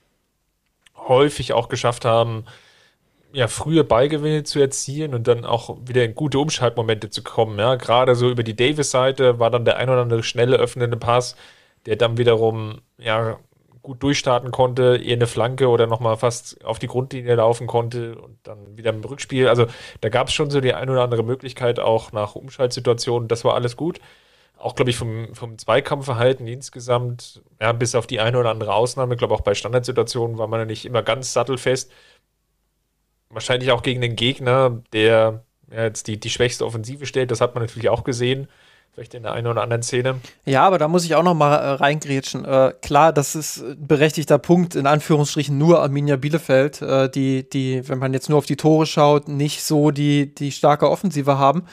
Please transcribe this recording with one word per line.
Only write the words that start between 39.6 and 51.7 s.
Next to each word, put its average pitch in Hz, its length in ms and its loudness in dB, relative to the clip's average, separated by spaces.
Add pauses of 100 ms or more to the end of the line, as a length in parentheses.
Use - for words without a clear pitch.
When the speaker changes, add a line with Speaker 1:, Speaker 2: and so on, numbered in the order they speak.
Speaker 1:
anderen 117 220 -2
Szene. 131 320 -2 (300)
Speaker 2:
Ja, 135 200 4
aber 185 140 4
da 151 80 0
muss 170 180 2
ich 165 80 -2
auch 147 80 4
noch 175 140 4
mal, 147 200 4
äh, 135 180 0
reingrätschen. 139 720 -2
Äh, 135 360 4
klar, 156 320 4
das 151 220 -2
ist 156 240 -8
ein 139 260 -12
berechtigter 151 540 2
Punkt, 175 340 2
in 139 140 0
Anführungsstrichen 147 680 0
nur 156 280 6
Arminia 143 320 0
Bielefeld, 143 640 0
äh, 135 260 2
die, 135 400 -2
die, 131 400 -4
wenn 139 120 -4
man 131 140 -2
jetzt 131 140 -4
nur 151 120 4
auf - 80 -4
die - 80 -2
Tore 156 320 4
schaut, 147 400 4
nicht 147 340 -4
so 151 300 2
die, 143 420 0
die 139 180 -6
starke 147 380 4
Offensive 143 480 0
haben. 139 360 2